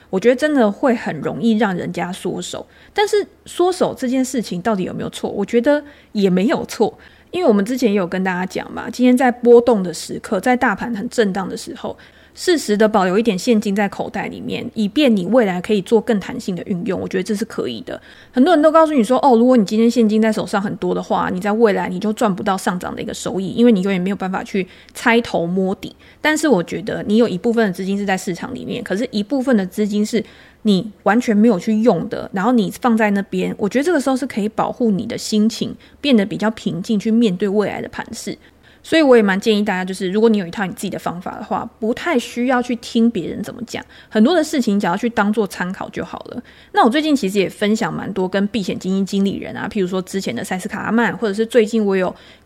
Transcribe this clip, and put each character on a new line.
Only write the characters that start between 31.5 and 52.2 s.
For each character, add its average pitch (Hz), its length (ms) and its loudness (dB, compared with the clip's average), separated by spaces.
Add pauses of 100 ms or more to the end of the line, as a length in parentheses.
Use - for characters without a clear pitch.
去 214 240 0
用 220 260 2
的， - 240 -8
然 185 120 -2
后 247 80 2
你 202 280 2
放 233 160 2
在 214 140 2
那 196 120 0
边， 185 360 -4
我 208 100 -2
觉 226 100 0
得 285 60 2
这 359 80 2
个 302 80 2
时 254 80 -2
候 262 80 2
是 269 80 -6
可 254 160 -4
以 208 80 -2
保 196 220 -2
护 220 220 0
你 180 120 0
的 - 140 -8
心 214 300 0
情， - 260 -4 (260)
变 285 160 4
得 202 80 4
比 175 120 -6
较 202 160 -2
平 170 280 -6
静， 214 180 -2
去 220 120 -2
面 220 260 2
对 208 120 -2
未 196 200 0
来 - 140 -8
的 - 60 -10
盘 - 260 -12
势。 - 240 -10 (440)
所 - 160 2
以 320 40 6
我 262 120 8
也 226 80 8
蛮 196 160 2
建 214 160 2
议 208 80 2
大 208 120 -2
家， 185 100 -4
就 185 80 -6
是 190 180 -4
如 214 120 2
果 233 80 6
你 214 80 2
有 185 80 -4
一 170 40 -10
套 196 140 -6
你 180 80 -4
自 - 80 -14
己 202 80 -6
的 165 100 -6
方 170 220 -8
法 - 160 -10
的 - 80 -14
话， 190 240 -6 (100)
不 220 140 -2
太 302 260 -2
需 240 280 -4
要 254 160 2
去 247 140 -4
听 233 340 0
别 175 180 -4
人 - 140 -8
怎 - 120 -10
么 - 120 -16
讲， - 180 -10 (240)
很 220 160 4
多 320 100 4
的 320 80 4
事 302 160 -4
情 202 220 0
只 214 60 0
要 175 100 0
去 240 140 -4
当 208 200 0
做 214 160 0
参 180 240 -8
考 - 200 -10
就 - 120 -8
好 - 160 -12 (120)
了。 247 120 -12 (300)
那 403 100 4
我 269 60 6
最 285 140 2
近 302 120 2
其 208 140 0
实 202 100 0
也 180 80 2
分 208 300 0
享 170 160 -2
蛮 156 220 -8
多 185 120 0
跟 196 200 0
避 208 160 -4
险 180 160 -6
基 180 100 -6
金 196 160 0
经 196 180 -2
理 196 140 0
人 - 180 -10
啊， - 160 -6
譬 208 120 -2
如 180 40 0
说 185 140 -4
之 180 180 -8
前 196 160 -6
的 233 80 -6
塞 185 160 -6
斯 185 80 -6
卡 202 160 -8
拉 185 80 -6
曼， 214 240 2
或 220 140 -4
者 196 60 -2
是 220 100 0
最 226 220 4
近 220 180 0
我 196 100 2
有 185 200 0 (320)